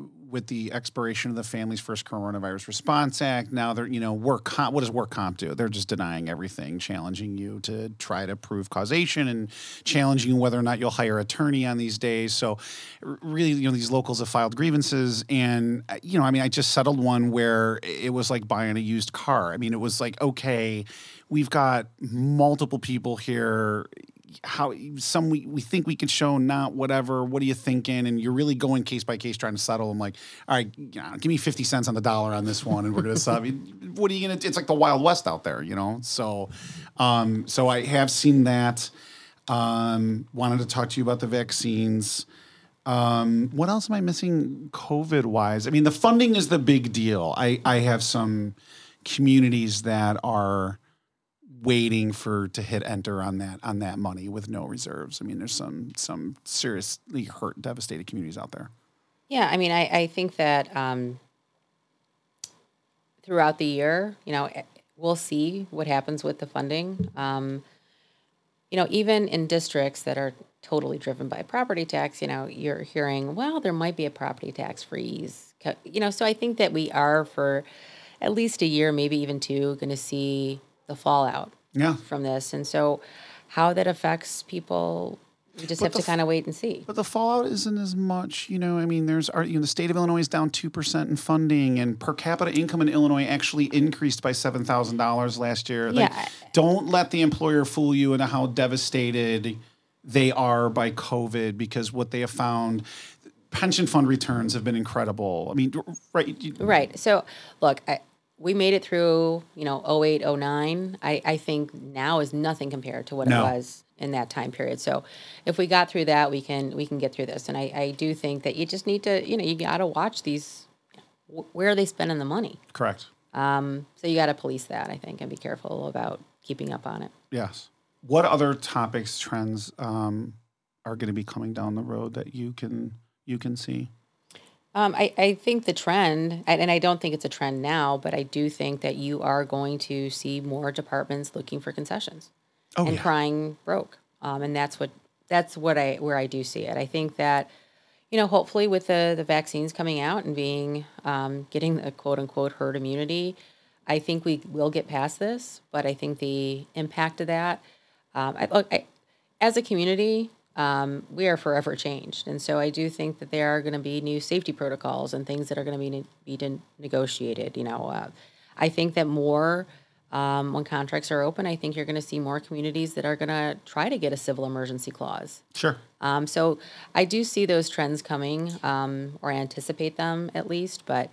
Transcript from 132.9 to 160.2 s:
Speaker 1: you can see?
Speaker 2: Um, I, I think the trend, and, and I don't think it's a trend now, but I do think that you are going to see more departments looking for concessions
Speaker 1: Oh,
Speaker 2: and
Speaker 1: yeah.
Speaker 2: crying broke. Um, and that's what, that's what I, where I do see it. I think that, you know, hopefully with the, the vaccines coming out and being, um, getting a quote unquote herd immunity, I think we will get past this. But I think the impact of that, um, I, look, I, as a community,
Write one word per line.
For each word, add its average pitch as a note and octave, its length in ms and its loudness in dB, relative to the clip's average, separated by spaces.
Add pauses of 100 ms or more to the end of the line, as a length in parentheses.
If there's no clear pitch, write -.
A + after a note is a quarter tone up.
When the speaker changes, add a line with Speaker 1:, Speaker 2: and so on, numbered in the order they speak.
Speaker 1:
you B2 140 -6
can B2 180 -4
see? B2+ 320 -6 (880)
Speaker 2:
Um, G3+ 200 4
I, - 220 2
I G3 180 6
think A#3 300 0
the F3 80 0
trend, E3+ 760 2
and, E3 140 6
and F3 100 4
I E3+ 80 6
don't F3 220 4
think D#3 140 -2
it's D3+ 100 -4
a C3+ 60 -2
trend C3+ 320 -4
now, C#3+ 340 2
but D3+ 160 -4
I C#3 120 -2
do D3 260 -2
think C#3+ 320 -4
that C#3 140 -2
you C#3+ 260 -4
are C#3 200 2
going C#3 360 -2
to C#3 320 -4
see C#3 320 -6
more C#3 280 -4
departments C#3+ 640 -4
looking C#3+ 260 -8
for C#3+ 120 -10
concessions D#3+ 560 -8 (480)
Speaker 1:
Oh, F3 80 2
Speaker 2:
and D#3+ 120 0
Speaker 1:
yeah. - 60 -4
Speaker 2:
crying D3+ 640 0
broke. - 320 -4 (240)
Um, C#3 220 -6
and D3 120 -4
that's C#3+ 240 -2
what, C#3 120 -4 (380)
that's F3 280 0
what D#3 220 2
I, C#3 180 0
where D3 220 0
I C3+ 80 0
do C3 180 -4
see A2 220 -6
it. A#2 100 -4
I C3+ 80 -2
think D#3 320 -4
that, C#3+ 320 2 (640)
you A3 80 0
know, G#3 80 4
hopefully G#3 400 4
with F#3+ 220 2
the, E3+ 280 4
the D#3+ 80 -2
vaccines D#3 480 0
coming D#3+ 260 -2
out D#3+ 280 -2
and D3 100 -4
being, C#3+ 480 -2 (200)
um, C#3 460 -4
getting D#3+ 300 0
a C#3 100 -6
quote C#3 280 -2
unquote C#3 340 -2
herd C#3 240 -4
immunity, D3+ 580 -2 (520)
I D3+ 120 2
think E3 280 -2
we D3+ 200 0
will D3 240 0
get D#3+ 180 -2
past D3 300 -2
this. A#3 440 -6 (100)
But C#3+ 140 -2
I C#3 80 -2
think D3 240 -6
the C#3 560 -4
impact D#3+ 480 -2
of D#3+ 60 -6
that, E3+ 340 -2 (520)
um, C3 240 -2
I, - 140 -2
look, G3+ 180 4
I, - 140 -2 (560)
as A3+ 160 4
a A#3+ 60 2
community, G#3+ 640 2 (280)